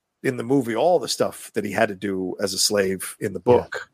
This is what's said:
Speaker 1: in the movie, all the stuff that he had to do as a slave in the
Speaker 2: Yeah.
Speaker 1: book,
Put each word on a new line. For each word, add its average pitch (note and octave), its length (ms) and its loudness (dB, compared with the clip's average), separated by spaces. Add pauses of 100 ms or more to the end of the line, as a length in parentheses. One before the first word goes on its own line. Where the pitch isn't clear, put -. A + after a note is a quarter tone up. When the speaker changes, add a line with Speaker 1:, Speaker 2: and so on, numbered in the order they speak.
(220)
Speaker 1:
in C3 140 0
the A#2+ 80 -6
movie, A#2 320 2
all D#3+ 220 4
the A2+ 100 -4
stuff - 460 -4
that G#2 100 -2
he G2 80 -6
had A2 160 2
to G2+ 60 -8
do F#2 460 -4
as G2 140 -2
a F#2+ 40 -4
slave F#2+ 600 0
in G#2 120 -4
the F#2 120 -10
Speaker 2:
Yeah. B2 120 6
Speaker 1:
book, - 380 -4